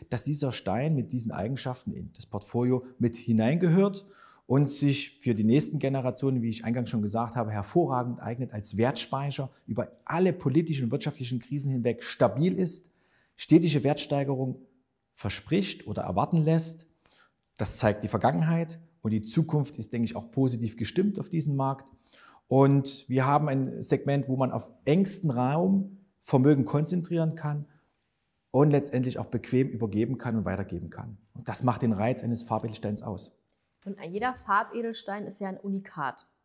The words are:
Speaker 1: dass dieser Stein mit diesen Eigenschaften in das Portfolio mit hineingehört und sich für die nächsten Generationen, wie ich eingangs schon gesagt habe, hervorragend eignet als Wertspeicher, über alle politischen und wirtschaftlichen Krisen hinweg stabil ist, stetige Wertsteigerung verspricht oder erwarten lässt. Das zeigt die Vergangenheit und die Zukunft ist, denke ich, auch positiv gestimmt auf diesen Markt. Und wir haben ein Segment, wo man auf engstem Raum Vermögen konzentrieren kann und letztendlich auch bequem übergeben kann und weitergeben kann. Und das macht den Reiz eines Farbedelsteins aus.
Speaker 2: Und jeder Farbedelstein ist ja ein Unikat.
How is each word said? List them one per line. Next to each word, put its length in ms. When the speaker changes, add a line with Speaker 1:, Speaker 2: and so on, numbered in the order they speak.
Speaker 1:
dass 140
dieser 300
Stein 420
mit 160
diesen 220
Eigenschaften 580
in 240
das 100
Portfolio 600
mit 180
hineingehört 880
und 200
sich 500
für 160
die 80
nächsten 340
Generationen, 640
wie 60
ich 160
eingangs 260
schon 120
gesagt 340
habe, 160
hervorragend 720
eignet 320
als 240
Wertspeicher, 720
über 260
alle 260
politischen 540
und 60
wirtschaftlichen 480
Krisen 300
hinweg 320
stabil 560
ist, 360
stetige 480
Wertsteigerung 800
verspricht 720
oder 180
erwarten 420
lässt. 420
Das 180
zeigt 300
die 20
Vergangenheit 720
und 100
die 100
Zukunft 580
ist, 120
denke 140
ich, 100
auch 160
positiv 460
gestimmt 420
auf 80
diesen 300
Markt. 340
Und 600
wir 160
haben 240
ein 320
Segment, 480
wo 80
man 160
auf 180
engstem 460
Raum 680
Vermögen 420
konzentrieren 720
kann 300
und 200
letztendlich 480
auch 60
bequem 420
übergeben 500
kann 200
und 80
weitergeben 440
kann. 280
Und 160
das 140
macht 180
den 100
Reiz 320
eines 200
Farbedelsteins 600
aus. 300
Speaker 2:
Und 120
jeder 220
Farbedelstein 920
ist 120
ja 80
ein 80
Unikat. 720